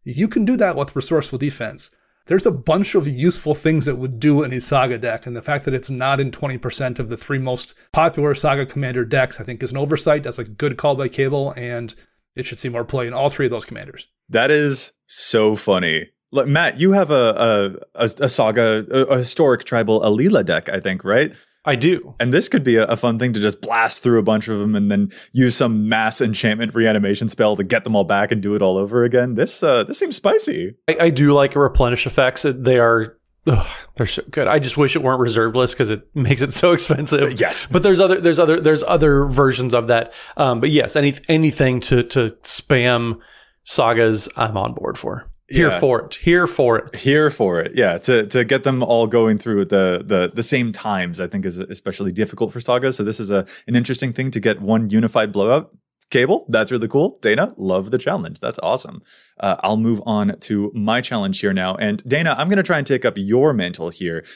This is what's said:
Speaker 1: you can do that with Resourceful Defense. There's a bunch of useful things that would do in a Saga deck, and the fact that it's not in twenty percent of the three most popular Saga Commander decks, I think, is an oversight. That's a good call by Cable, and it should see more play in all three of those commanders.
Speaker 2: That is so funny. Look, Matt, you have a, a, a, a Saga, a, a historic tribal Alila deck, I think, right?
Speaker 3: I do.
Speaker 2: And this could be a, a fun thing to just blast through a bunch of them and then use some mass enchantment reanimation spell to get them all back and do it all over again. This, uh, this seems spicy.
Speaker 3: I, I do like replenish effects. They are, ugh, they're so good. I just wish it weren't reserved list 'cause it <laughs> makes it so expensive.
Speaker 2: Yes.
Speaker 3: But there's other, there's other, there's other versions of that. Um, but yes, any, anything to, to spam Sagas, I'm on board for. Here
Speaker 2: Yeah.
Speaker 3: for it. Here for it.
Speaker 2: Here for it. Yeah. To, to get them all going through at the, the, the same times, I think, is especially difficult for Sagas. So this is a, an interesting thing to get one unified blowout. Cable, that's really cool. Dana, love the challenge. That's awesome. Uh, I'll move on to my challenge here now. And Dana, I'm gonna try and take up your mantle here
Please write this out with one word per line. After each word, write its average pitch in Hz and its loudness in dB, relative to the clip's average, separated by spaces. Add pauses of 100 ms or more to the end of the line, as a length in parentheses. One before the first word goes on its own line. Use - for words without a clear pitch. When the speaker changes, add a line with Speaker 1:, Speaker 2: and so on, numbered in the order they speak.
Speaker 1:
you 139 -2
can 214 0
do 247 2
that 196 2
with 139 -4
Resourceful 139 -2
Defense. 135 -8 (360)
There's 185 2
a 226 4
bunch 160 0
of 165 2
useful 151 0
things 160 0
that 131 -2
would 127 -6
do 147 4
in 131 -4
a 127 -4
Saga 127 0
deck, 113 -6
and 120 -12
the 113 -12
fact 143 -4
that 135 -2
it's 127 -6
not 135 -2
in 135 -2
twenty 131 -8
percent 123 -6
of 113 -6
the 117 -8
three 139 -6
most 127 -6 (180)
popular 151 2
Saga 139 -2
Commander 127 -4
decks, 127 -2
I 104 -12
think, 117 -12
is 101 -6
an 135 -8
oversight. 147 0
That's 123 -10
a 120 -8
good 120 -6
call 143 0
by 135 -4
Cable, 139 -2
and 120 -10 (400)
it 127 -8
should - -12
see 135 -8
more 120 -6
play 127 -4
in 120 -8
all 135 0
three 143 -2
of 117 -2
those 113 -8
commanders. - -18 (200)
Speaker 2:
That 117 2
is 147 0 (140)
so 107 0
funny. 87 0 (220)
Look, 131 0
Matt, 143 0
you 185 4
have 190 2
a, 110 2 (140)
a, 120 -2
a, 113 0 (100)
a 139 0
Saga, 110 0
a, 131 2 (140)
a 131 2
historic 127 0
tribal 110 0
Alila 110 2
deck, 82 -2
I 95 -4
think, 92 -6
right? 113 2 (300)
Speaker 3:
I 147 0
do. 147 0
Speaker 2:
And 123 0
this 156 2
could 156 0
be 123 4
a, 110 4
a 113 0
fun 117 -2
thing 123 -2
to 107 -4
just 104 -2
blast 113 -2
through 117 4
a 107 2
bunch 107 0
of 107 -4
them 107 0
and 101 2
then 101 0 (220)
use 123 2
some 110 0
mass 110 0
enchantment 110 -2
reanimation 107 0
spell 107 0
to 98 -2
get 110 -2
them 110 0
all 98 4
back 101 0
and 107 -2
do 101 -2
it 104 0
all 92 2
over 107 0
again. 123 2
This, 139 -2
uh, 127 4
this - -8
seems 339 -4
spicy. 285 -2 (100)
Speaker 3:
I, 165 0
I 170 4
do 143 4
like 143 4
replenish 131 2
effects. 131 0
They 127 2
are, 117 2 (280)
ugh, 135 4 (300)
they're 113 0
so - -6
good. 127 -2
I 123 4
just 131 -4
wish 143 2
it - -2
weren't 127 2
reserved 113 2
list 127 2
'cause 110 0
it 104 -4
<laughs> - -16
makes 135 2
it 135 -2
so 180 4
expensive. 139 0
Speaker 2:
Yes. - -2
Speaker 3:
But 180 0
there's 190 6
other, 185 4
there's 170 2
other, 165 4
there's 156 2
other 143 4
versions 127 2
of 117 2
that. 117 0 (240)
Um, 123 0
but 139 2
yes, 147 2
any, 143 2 (140)
anything 143 2
to, 123 2
to 120 0 (120)
spam 120 0 (460)
Sagas, 113 2
I'm 110 -2
on 113 -2
board - -8
for. - -10 (220)
Here 151 4
Speaker 2:
Yeah. 90 -2
Speaker 3:
for 127 2
it. - -14
Here 170 2
for 120 2
it. - -10
Speaker 2:
Here 147 4
for 95 0
it. - -4
Yeah. 98 2
To, 110 2
to 123 0
get 131 0
them 131 0
all 117 2
going 110 4
through 101 -2
at 90 -4
the, 92 2
the, 92 0
the 117 -4
same 120 -2
times, 92 -6
I 87 -6
think, 98 -6
is 87 -8
especially 95 -8
difficult 101 -4
for 120 -12
Sagas. 127 0
So 107 -4
this 104 -6
is 101 -6
a, 95 0 (200)
an 117 -2
interesting 123 -2
thing 131 -6
to 110 -6
get 101 0
one 110 0
unified 110 0
blowout. 110 0 (360)
Cable, 131 2
that's 110 0
really 113 -2
cool. 143 0
Dana, 117 2
love 95 -2
the 131 0
challenge. 127 -4
That's - -6
awesome. - -4 (400)
Uh, 95 0
I'll 107 0
move 113 0
on 104 -2
to 104 -2
my 110 0
challenge 101 -4
here 98 0
now. 92 -2
And 104 -4
Dana, 147 0
I'm 156 -2
gonna 196 2
try 170 0
and 143 -2
take 127 0
up 107 0
your 120 2
mantle 90 -4
here 85 -8